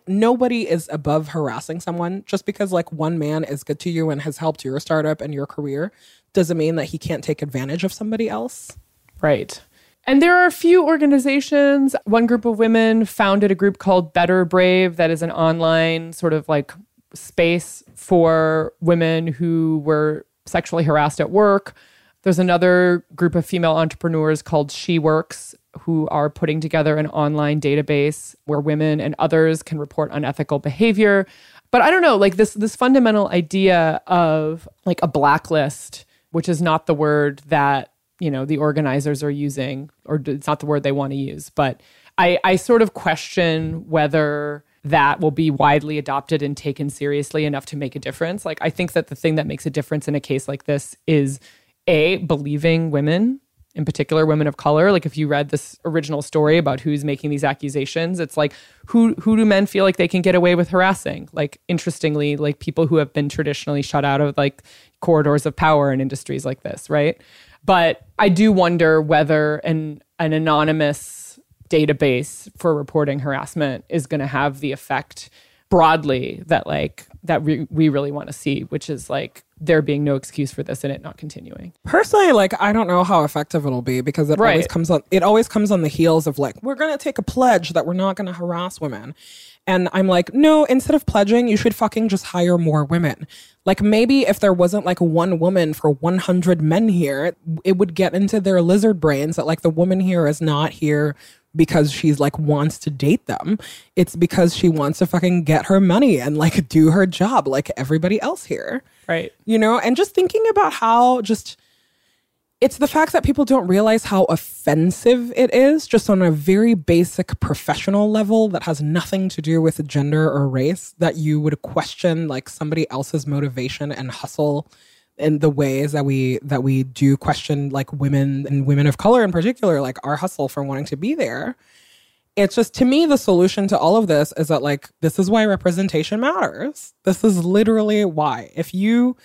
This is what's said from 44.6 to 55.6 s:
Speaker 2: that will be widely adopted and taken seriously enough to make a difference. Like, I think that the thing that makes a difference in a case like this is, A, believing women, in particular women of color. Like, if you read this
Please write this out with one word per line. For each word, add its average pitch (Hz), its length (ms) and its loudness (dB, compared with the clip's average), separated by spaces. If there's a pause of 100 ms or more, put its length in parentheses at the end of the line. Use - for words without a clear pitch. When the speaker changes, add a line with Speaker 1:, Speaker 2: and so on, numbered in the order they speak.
Speaker 2:
that 147 380 2
will 156 100 0
be 156 180 0
widely 147 480 0
adopted 139 440 -4
and 143 160 -6
taken 143 320 -6
seriously 143 560 -4
enough 143 220 -6
to 147 100 -12
make 135 180 -8
a 143 40 -10
difference. 165 440 -8
Like, 160 160 -8
I 165 100 -2
think 175 240 -6
that 165 140 -2
the 143 80 -14
thing 156 200 -2
that 151 120 -2
makes 143 180 -8
a 156 40 -4
difference 147 400 -6
in 147 60 -2
a 143 40 -2
case - 280 -6
like 139 180 -10
this 143 300 -4 (100)
is, 139 340 2 (500)
A, 165 280 2
believing 156 720 -2
women, 175 480 0 (340)
in 151 120 -6
particular 156 400 0
women 151 200 2
of 143 120 -4
color. 156 340 2
Like, 180 140 0
if 147 100 -8
you 151 120 -2
read 143 220 -2
this - 360 -6